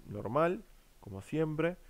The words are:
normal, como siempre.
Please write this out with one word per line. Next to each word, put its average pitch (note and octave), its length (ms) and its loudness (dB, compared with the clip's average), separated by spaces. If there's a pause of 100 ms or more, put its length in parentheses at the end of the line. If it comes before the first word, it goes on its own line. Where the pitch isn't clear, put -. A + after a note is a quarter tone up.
normal, D3 560 2 (380)
como G2 200 -10
siempre. D#3+ 580 0 (120)